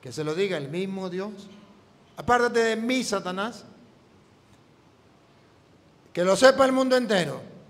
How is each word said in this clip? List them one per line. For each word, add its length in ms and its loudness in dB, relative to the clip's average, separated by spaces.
Que 120 -16
se 120 -6
lo 100 -4
diga 220 -2
el 140 -8
mismo 400 -6
Dios: 200 -8
"Apártate 440 2
de 160 2
mí, 280 -2
Satanás". 640 -6
Que 100 -2
lo 120 4
sepa 300 6
el 60 2
mundo 220 2
entero. 460 0